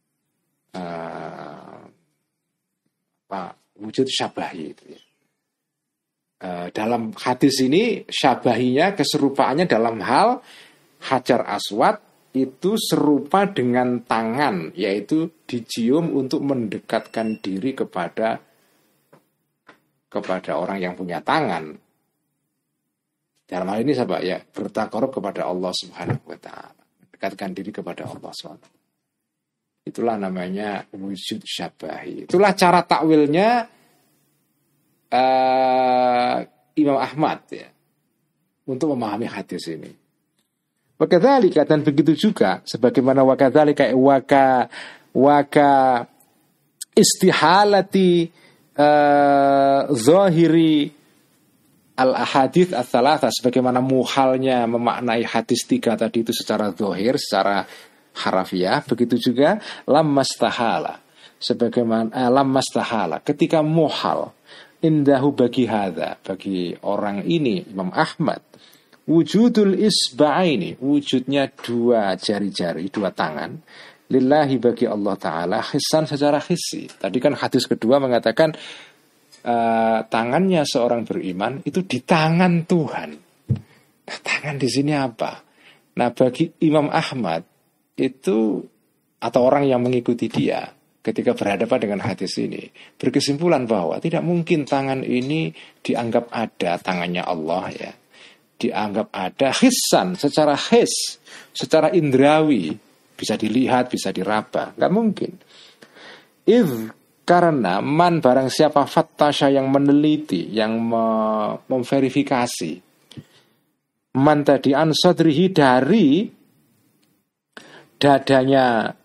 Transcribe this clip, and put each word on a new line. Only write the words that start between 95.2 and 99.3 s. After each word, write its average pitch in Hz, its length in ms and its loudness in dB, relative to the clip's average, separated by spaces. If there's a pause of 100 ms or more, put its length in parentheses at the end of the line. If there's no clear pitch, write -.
dianggap 117 480 -2
ada, 98 480 -4
tangannya 87 480 -4
Allah 85 380 -4 (100)
ya, - 180 -12 (640)
dianggap 104 520 -4
ada 101 440 -2